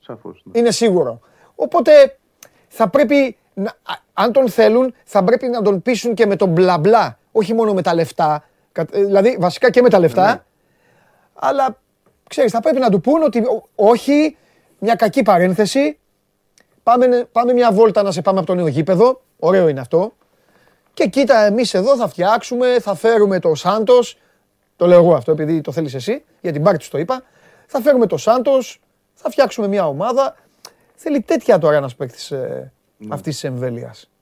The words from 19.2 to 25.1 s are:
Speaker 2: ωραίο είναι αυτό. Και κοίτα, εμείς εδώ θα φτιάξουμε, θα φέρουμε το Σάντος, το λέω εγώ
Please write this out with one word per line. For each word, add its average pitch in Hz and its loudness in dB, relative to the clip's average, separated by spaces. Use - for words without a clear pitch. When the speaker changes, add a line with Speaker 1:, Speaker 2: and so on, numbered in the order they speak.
Speaker 2:
ωραίο 180 2
είναι 135 -4
αυτό. 170 -2
Και 320 -2
κοίτα, 247 2
εμείς 214 0
εδώ 226 0
θα 233 -4
φτιάξουμε, 240 -2
θα 202 -6
φέρουμε 208 2
το 160 0
Σάντος, 220 0
το 170 0
λέω 175 6
εγώ 170 4